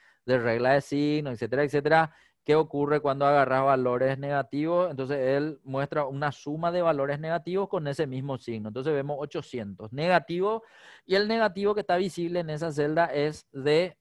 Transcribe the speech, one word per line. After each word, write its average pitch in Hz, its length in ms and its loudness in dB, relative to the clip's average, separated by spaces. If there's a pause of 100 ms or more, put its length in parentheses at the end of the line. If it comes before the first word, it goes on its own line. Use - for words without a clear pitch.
(240)
de 127 140 2
regla 120 340 2
de 143 80 4
signo, 147 500 -2
etcétera, 123 340 -2
etcétera. 151 500 2 (280)
¿Qué 151 140 4
ocurre 147 440 2
cuando 143 260 0
agarras 135 360 4
valores 131 560 2
negativos? 143 720 -2
Entonces, 135 280 -4
él 139 440 0
muestra 139 440 -4
una 139 260 -4
suma 160 400 -4
de 180 100 0
valores 143 380 0
negativos 170 480 -4
con 170 180 -4
ese 143 200 -2
mismo 131 320 -6
signo. 110 300 -8
Entonces, 131 260 -4
vemos 143 260 -4
ochocientos 110 720 -10
negativo 180 720 0 (400)
y 180 120 -2
el 208 120 2
negativo 208 460 0
que 202 80 -4
está 180 160 2
visible 175 420 -2
en 165 100 -6
esa 156 220 -4
celda 156 340 2
es 147 460 -2
de 151 480 2